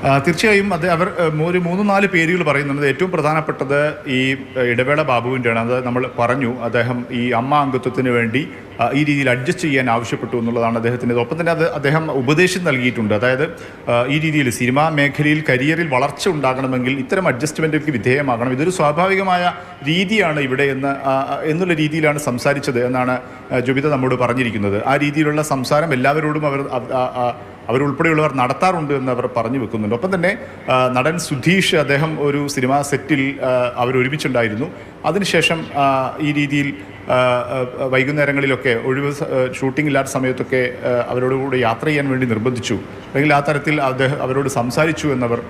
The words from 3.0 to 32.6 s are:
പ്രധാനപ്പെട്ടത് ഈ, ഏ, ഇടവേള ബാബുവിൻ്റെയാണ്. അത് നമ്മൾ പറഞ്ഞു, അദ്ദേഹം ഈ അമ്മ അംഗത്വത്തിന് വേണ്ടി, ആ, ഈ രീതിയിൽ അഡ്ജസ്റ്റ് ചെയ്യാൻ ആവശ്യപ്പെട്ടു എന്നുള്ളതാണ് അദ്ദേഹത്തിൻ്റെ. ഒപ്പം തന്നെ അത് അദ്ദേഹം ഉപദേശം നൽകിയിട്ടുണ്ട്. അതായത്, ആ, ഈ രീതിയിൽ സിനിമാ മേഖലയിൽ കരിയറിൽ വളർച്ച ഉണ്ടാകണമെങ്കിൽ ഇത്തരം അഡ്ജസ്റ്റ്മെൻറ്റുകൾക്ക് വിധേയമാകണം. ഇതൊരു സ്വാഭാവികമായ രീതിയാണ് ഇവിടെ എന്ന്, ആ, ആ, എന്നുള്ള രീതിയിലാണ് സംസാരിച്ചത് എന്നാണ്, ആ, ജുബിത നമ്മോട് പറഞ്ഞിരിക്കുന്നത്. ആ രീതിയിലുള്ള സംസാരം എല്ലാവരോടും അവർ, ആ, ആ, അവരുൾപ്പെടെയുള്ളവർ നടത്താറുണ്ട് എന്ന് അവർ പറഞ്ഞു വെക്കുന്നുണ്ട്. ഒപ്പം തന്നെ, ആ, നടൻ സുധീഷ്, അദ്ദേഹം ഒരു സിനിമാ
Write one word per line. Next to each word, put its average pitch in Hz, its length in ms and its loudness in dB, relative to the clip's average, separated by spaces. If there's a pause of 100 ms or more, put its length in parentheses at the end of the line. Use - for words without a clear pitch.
പ്രധാനപ്പെട്ടത് 151 840 0 (120)
ഈ, 131 260 0
ഏ, 135 300 -4
ഇടവേള 127 400 2
ബാബുവിൻ്റെയാണ്. 123 560 0
അത് 123 280 0
നമ്മൾ 123 320 -2
പറഞ്ഞു, 120 420 0
അദ്ദേഹം 120 500 -2
ഈ 123 200 -2
അമ്മ 127 240 0
അംഗത്വത്തിന് 131 540 0
വേണ്ടി, 120 400 0 (320)
ആ, 120 120 2
ഈ 147 120 2
രീതിയിൽ 139 260 2
അഡ്ജസ്റ്റ് 131 320 0
ചെയ്യാൻ 135 280 2
ആവശ്യപ്പെട്ടു 120 460 -2
എന്നുള്ളതാണ് 117 400 0
അദ്ദേഹത്തിൻ്റെ. 120 380 0
ഒപ്പം 120 260 0
തന്നെ 165 120 2
അത് 160 200 0
അദ്ദേഹം 151 380 0
ഉപദേശം 160 540 2
നൽകിയിട്ടുണ്ട്. 123 500 0
അതായത്, 127 280 2 (480)
ആ, 120 160 4
ഈ 143 120 0
രീതിയിൽ 151 320 2
സിനിമാ 127 380 2
മേഖലയിൽ 151 600 2
കരിയറിൽ 151 400 2
വളർച്ച 139 400 0
ഉണ്ടാകണമെങ്കിൽ 131 640 0
ഇത്തരം 160 360 0
അഡ്ജസ്റ്റ്മെൻറ്റുകൾക്ക് 151 640 -2
വിധേയമാകണം. 123 600 0
ഇതൊരു 151 180 0
സ്വാഭാവികമായ 180 800 2 (340)
രീതിയാണ് 180 540 2
ഇവിടെ 135 220 0
എന്ന്, 139 260 0
ആ, 135 220 -2
ആ, 135 320 -2
എന്നുള്ള 170 320 0
രീതിയിലാണ് 151 440 0
സംസാരിച്ചത് 135 680 0
എന്നാണ്, 127 340 0 (320)
ആ, 127 80 2
ജുബിത 135 300 0
നമ്മോട് 131 240 2
പറഞ്ഞിരിക്കുന്നത്. 113 720 0
ആ 139 100 4
രീതിയിലുള്ള 147 460 0
സംസാരം 147 500 0
എല്ലാവരോടും 151 540 0
അവർ, 139 140 0
ആ, 127 380 -4
ആ, 123 380 -2 (320)
അവരുൾപ്പെടെയുള്ളവർ 147 680 2
നടത്താറുണ്ട് 143 580 2
എന്ന് 131 180 -2
അവർ 123 240 -2
പറഞ്ഞു 117 220 0
വെക്കുന്നുണ്ട്. 107 360 -2
ഒപ്പം 185 200 -2
തന്നെ, 185 240 0 (320)
ആ, 127 180 4
നടൻ 135 300 0
സുധീഷ്, 170 580 2
അദ്ദേഹം 147 440 2
ഒരു 143 280 0
സിനിമാ 135 340 2